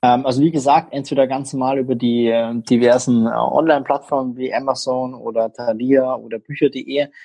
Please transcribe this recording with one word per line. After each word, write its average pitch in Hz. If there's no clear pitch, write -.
Ähm, 123
also 131
wie 160
gesagt, 143
entweder 139
ganz 135
normal 131
über 131
die, 120
äh, 117
diversen, 120
äh, -
Online-Plattformen 139
wie 127
Amazon 127
oder 113
Thalia 127
oder 113
Bücher 143
punkt 131
de 139